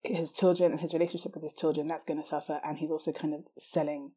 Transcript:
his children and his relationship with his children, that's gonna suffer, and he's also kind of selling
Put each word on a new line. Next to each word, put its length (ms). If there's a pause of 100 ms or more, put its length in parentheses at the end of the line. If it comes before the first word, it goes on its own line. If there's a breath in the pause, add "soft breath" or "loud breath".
his 300
children 400
and 80
his 140
relationship 420
with 80
his 100
children, 340
that's 180
gonna 200
suffer, 380
and 140
he's 120
also 220
kind 220
of 80 (160)
selling 580